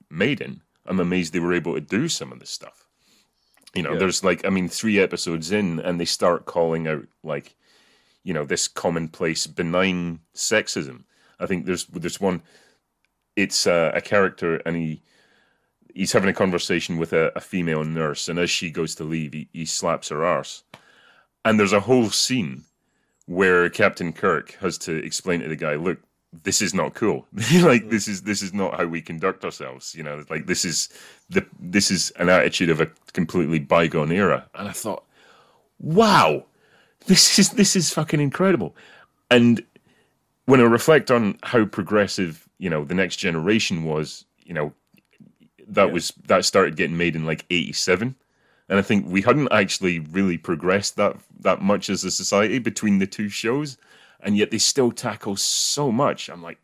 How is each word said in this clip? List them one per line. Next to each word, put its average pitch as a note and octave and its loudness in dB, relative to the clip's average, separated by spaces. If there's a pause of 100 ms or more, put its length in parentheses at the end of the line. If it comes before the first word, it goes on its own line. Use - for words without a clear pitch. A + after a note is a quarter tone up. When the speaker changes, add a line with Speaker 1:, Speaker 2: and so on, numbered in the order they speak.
Speaker 1:
made G#2 -2
in, C2 -12 (240)
I'm F#2+ -2
amazed F2 -2
they F2+ -2
were F2 0
able E2+ -2
to D2+ -4
do G#2+ -2
some C#2 -6
of B1 -20
this - -20
stuff. - -16 (880)
You F2+ -4
know, D2+ -4
Speaker 2:
Yeah. E2 -2
Speaker 1:
there's, F#2 0
like, F2+ 0
I G2 0
mean, F#2 0
three G#2 0
episodes E2+ -2
in, F#2+ 0
and F2 -4
they E2+ -2
start - 0
calling E2 -2
out, D2 -6 (160)
like, D2 -8 (680)
you F#2 -6
know, D2+ -2
this F2 -2
commonplace E2 -4
benign F2 -2 (160)
sexism. F2 -4 (340)
I F2+ -6
think F2+ -4
there's, F2+ -4
there's E2+ -10
one, F#2 -2 (920)
it's, - -2
uh, E2+ 2
a - 0
character, F2+ 0
and E2+ -2
he, D#2 -4 (960)
he's F#2+ -4
having G2 4
a F2 0
conversation F2 0
with E2 -4
a, D#2+ 2
a E2+ -8
female E2 -4
nurse, D#2+ -4
and E2 -6
as F2 0
she F2+ -4
goes D#2+ -6
to E2 -10
leave, D#2 -6
he, D2+ -12
he E2 -10
slaps - -4
her D2+ -4
arse. D#2+ -4 (840)
And A2 4
there's G2+ 4
a G#2 6
whole A2+ 4
scene F2+ -4 (640)
where F2+ 4
Captain F#2+ 0
Kirk F2 -2
has F2+ -4
to E2+ -8
explain F2 -4
to - -8
the D#2+ -6
guy, D2+ -4
"Look, E2+ -4 (440)
this F#2+ 0
is F2 -2
not D#2+ -2
cool. F2 -2
<laughs> - -20
Like, B2 6
Speaker 2:
Mm. A2+ -14
Speaker 1:
this G#2+ -2
is, F#2+ -8
this G2+ -4
is F#2+ -8
not F#2+ -2
how F2+ 0
we E2 -6
conduct F#2 -6
ourselves. C2 -12
You D#2+ -14
know, D2 -10
like, D#2+ -6
this F2 -2
is - -4 (400)
the, F#2+ 0 (140)
this G2 0
is E2+ -2
an F2 0
attitude F2+ 4
of D#2 2
a - 0 (220)
completely D#2+ 0
bygone D#2+ 2
era." F2 0
And G2+ -12
I G2 -10
thought, - -10 (760)
"Wow, D#3+ 4 (640)
this - 6
is, G3 4
this G3+ 4
is E3 0
fucking D#3 0
incredible." D3+ 2 (540)
And A#2+ 6 (840)
when C3 6
I A#2+ 8
reflect A#2+ 4
on A2+ 2
how A2 2
progressive, F#2+ -2 (100)
you F2+ -6
know, D#2 -2
The E2 -6
Next F#2 0
Generation F2+ 0
was, D2+ -4 (180)
you E2+ -16
know, D2+ -4 (960)
that G2 4
Speaker 2:
Yeah. F2 0
Speaker 1:
was, E2+ -2 (140)
that F#2 4
started E2 4
getting E2 -2
made E2+ 0
in, D#2+ -4
like, D#2+ -4
eighty-seven. F2+ -2 (540)
And G2 4
I - 2
think G2+ 2
we F#2 0
hadn't B2+ 2
actually F#2+ 0
really E2+ -2
progressed F2+ -2
that, G#2 0 (240)
that F#2 0
much G2 0
as F#2 -4
a F2+ -4
society G2+ 0
between G#2+ 0
the F#2+ 0
two G#2 -8
shows. C3 -4 (440)
And G2+ 0
yet G#2 2
they A2+ -2
still B2 2
tackle G#2 -6
so - -2
much. A#2 0
I'm E2+ -16
like, E2+ -18